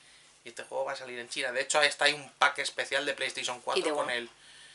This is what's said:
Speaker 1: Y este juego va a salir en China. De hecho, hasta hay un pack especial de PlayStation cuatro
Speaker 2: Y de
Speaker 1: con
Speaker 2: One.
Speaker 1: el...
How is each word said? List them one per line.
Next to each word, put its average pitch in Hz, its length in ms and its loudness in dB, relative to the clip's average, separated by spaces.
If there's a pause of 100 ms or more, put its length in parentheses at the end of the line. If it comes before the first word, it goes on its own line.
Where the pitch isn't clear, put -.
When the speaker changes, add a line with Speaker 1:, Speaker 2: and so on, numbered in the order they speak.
(440)
Speaker 1:
Y 123 60 -14
este 113 140 -12
juego 131 200 -4
va 139 80 -4
a 135 60 -8
salir 123 220 -10
en 120 100 -12
China. 135 240 -4
De 131 80 0
hecho, 151 180 2
hasta 147 240 4
hay 147 80 6
un 143 200 -8
pack - 280 4
especial 135 460 -2
de 139 80 0
PlayStation 127 480 -4
cuatro 131 180 0
Speaker 2:
Y - 40 0
de 156 80 0
Speaker 1:
con 147 160 0
Speaker 2:
One. 123 100 -2
Speaker 1:
el... 117 120 -6 (460)